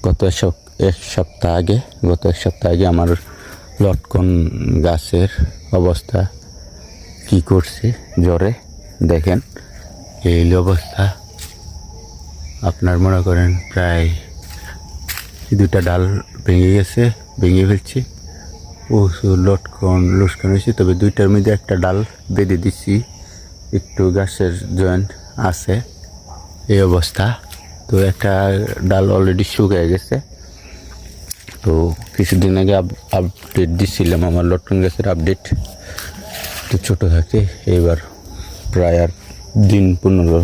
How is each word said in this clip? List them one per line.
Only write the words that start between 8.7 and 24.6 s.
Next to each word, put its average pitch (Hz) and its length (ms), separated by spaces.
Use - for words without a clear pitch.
দেখেন 82 360
এই 87 160
হলো 87 200
অবস্থা, 90 440
আপনার 90 380
মনে 95 220
করেন 90 280
প্রায় 85 360
দুইটা 98 280
ডাল 87 220
ভেঙে 92 280
গেছে, 113 380
ভেঙে 92 260
ফেলছি। 101 340
প্রচুর 98 520
লটকন 92 600
লটকন 95 300
হয়েছে, 98 240
তবে 98 200
দুইটার 101 360
মধ্যে 104 220
একটা 98 240
ডাল 92 220
বেঁধে 95 260
দিচ্ছি, 98 440
একটু 95 380
গাছের 95 420